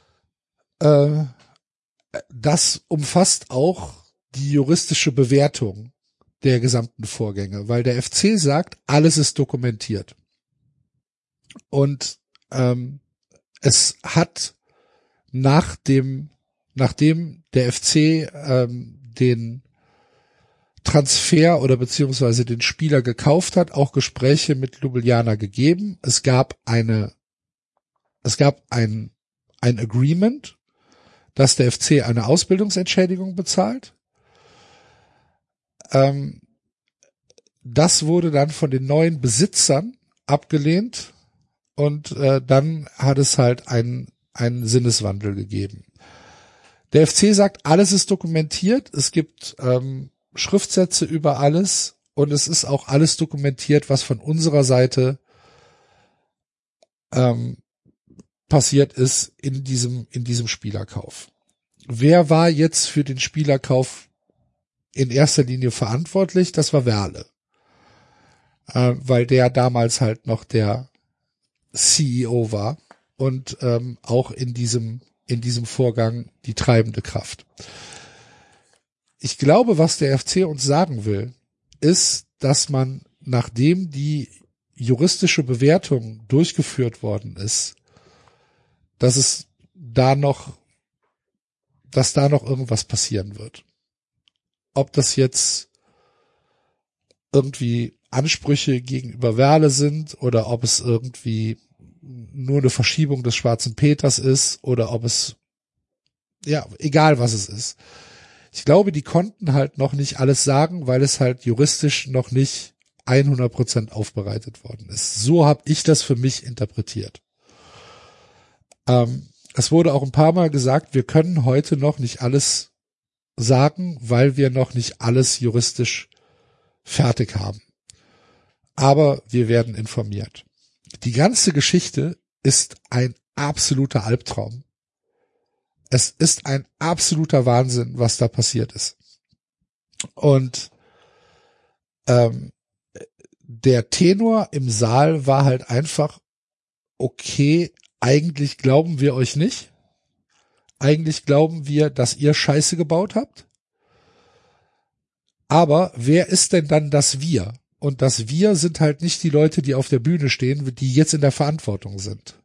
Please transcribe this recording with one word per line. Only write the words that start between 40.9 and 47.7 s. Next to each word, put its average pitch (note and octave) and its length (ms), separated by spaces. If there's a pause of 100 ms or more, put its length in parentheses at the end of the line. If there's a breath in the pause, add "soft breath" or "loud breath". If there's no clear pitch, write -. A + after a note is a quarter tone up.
und, D3 360
äh, C3+ 300
dann C#3+ 540
hat C3+ 220
es C3+ 200
halt B2 300
einen, B2 400 (240)
einen A#2+ 340
Sinneswandel G#2+ 680
gegeben. G2+ 480 (1080 soft breath)
Der D3+ 100
F D3+ 120
C G#3 200
sagt, G3 320
alles F3+ 260